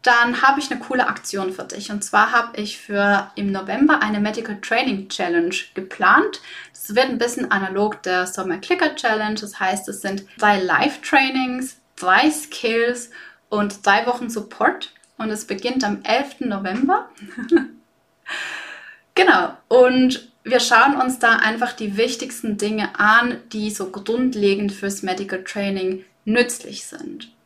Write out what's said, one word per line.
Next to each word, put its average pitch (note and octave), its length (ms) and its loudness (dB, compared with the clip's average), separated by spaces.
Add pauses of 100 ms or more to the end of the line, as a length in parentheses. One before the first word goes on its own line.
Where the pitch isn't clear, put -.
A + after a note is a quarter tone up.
dann A#3+ 400 2
habe C#4 200 4
ich - 100 -8
eine B3 80 -6
coole B3+ 280 -2
Aktion G3 440 -6
für - 140 -12
dich. G#3 260 -12
Und G3+ 140 -6
zwar G#3+ 260 4
habe G3 240 0
ich G#3 240 -8
für G3+ 560 2
im G3+ 160 -2
November A3 500 2
eine G#3+ 200 0
Medical G#3+ 400 -4
Training G3 480 -2
Challenge E3+ 460 0 (180)
geplant. G#3 680 2 (320)
Das - 240 -12
wird C4 140 4
ein A3+ 80 -4
bisschen A#3+ 340 -2
analog G3 520 0
der F3+ 220 0
Summer F#3 340 -6
Clicker E4+ 360 0
Challenge. G#3+ 400 -2
Das G#3 240 -12
heißt, G3+ 300 -2
es G3 120 -10
sind G3 220 -6 (140)
drei G#3 240 4
Live-Trainings, C4 1200 0 (160)
drei G#3 340 4
Skills A#3 760 -4 (400)
und G#3 360 -2
drei G#3+ 200 4
Wochen A#3+ 240 -4
Support. - 640 -4 (240)
Und A3 140 -6
es G#3+ 140 -8
beginnt A#3+ 380 -4
am G3+ 200 -2
elften B3 440 -2
November. G3+ 640 -2 (400)
<laughs> E4 100 6 (1600)
Genau. A#3+ 400 4 (100)
Und B3+ 640 4 (120)
wir B3 160 2
schauen B3 360 6
uns B3+ 240 0
da A3+ 180 6
einfach A3+ 360 0
die G3+ 240 -6
wichtigsten A#3 600 -4
Dinge G#3 420 -4
an, A#3 400 4 (120)
die G#3+ 200 -4
so F#3+ 180 -8
grundlegend G#3 840 0
fürs G3 320 -6
Medical F#3+ 400 -4
Training F#3+ 600 -4 (180)
nützlich A#3+ 600 -2
sind. - 480 -14 (120)